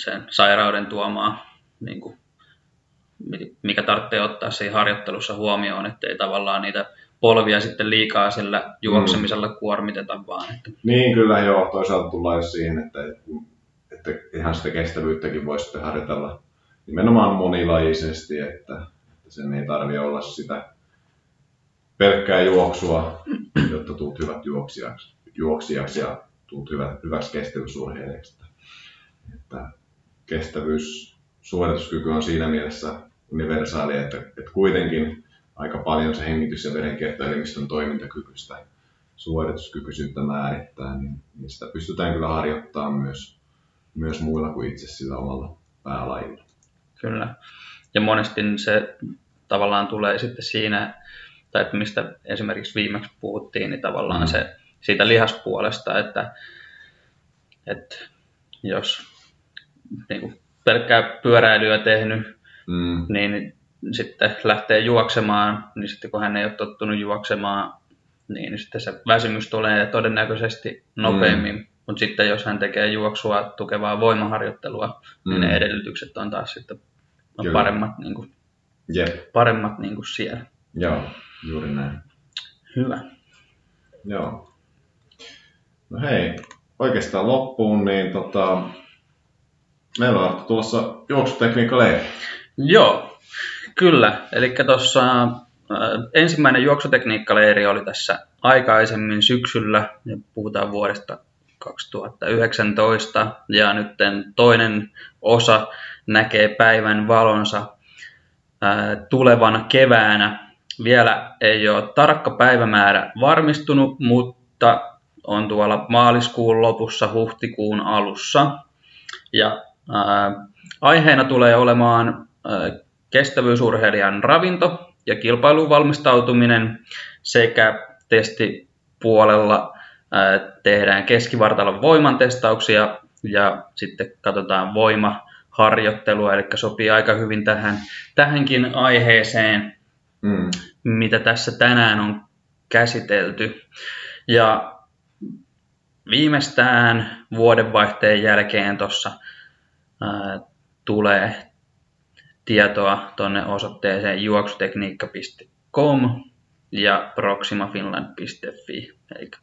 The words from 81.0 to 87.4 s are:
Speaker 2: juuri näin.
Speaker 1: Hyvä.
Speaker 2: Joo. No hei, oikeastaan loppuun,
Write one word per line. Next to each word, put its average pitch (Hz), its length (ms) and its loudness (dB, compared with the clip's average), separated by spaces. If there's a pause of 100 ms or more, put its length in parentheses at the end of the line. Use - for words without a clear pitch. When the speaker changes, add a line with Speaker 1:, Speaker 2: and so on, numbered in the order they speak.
Speaker 2:
juuri 78 220 -8
näin. 71 280 -6 (800)
Speaker 1:
Hyvä. 127 240 -4 (1080)
Speaker 2:
Joo. - 480 -10 (1400)
No 98 100 -12
hei, 95 360 -2 (440)
oikeastaan 110 480 0
loppuun, 107 580 0